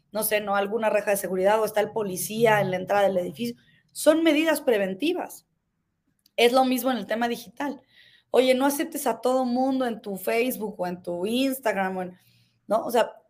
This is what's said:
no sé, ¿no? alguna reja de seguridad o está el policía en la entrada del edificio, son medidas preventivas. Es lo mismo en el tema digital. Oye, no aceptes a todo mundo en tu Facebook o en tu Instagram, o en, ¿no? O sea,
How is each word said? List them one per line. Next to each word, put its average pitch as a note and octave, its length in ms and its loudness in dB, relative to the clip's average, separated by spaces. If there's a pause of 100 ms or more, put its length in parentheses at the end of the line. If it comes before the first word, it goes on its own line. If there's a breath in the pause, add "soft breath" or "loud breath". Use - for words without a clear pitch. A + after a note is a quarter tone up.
(120)
no G#3+ 100 -4
sé, G#3+ 180 0
¿no? G3+ 140 -4
alguna G#3 360 0
reja G#3 200 -2
de G3+ 60 2
seguridad F#3+ 440 2
o G#3+ 40 2
está G#3+ 160 -2
el G#3 100 -2
policía G#3+ 720 0
en F#3+ 100 0
la F#3 60 -2
entrada F#3+ 260 0
del G3 160 2
edificio, G3+ 380 -6 (360 soft breath)
son D#4+ 300 4
medidas D#4 380 4
preventivas. A#3 840 -2 (880)
Es A#3+ 160 6
lo C4 120 4
mismo B3+ 260 0
en A#3+ 80 -2
el G3 80 -8
tema A#3 200 -2
digital. B3 560 -8 (480 soft breath)
Oye, B3+ 240 4
no B3+ 100 2
aceptes C#4+ 420 -2
a A3+ 140 -2
todo B3+ 240 0
mundo B3+ 420 0
en A3+ 140 -6
tu G3+ 160 -8
Facebook A3 640 -2
o F3+ 80 -4
en F3+ 160 -8
tu F3 240 -6
Instagram, A3 720 -2
o F#3 60 -4
en, F3+ 160 -10 (480 soft breath)
¿no? - 180 0
O - 60 -6
sea, A3+ 240 0 (160)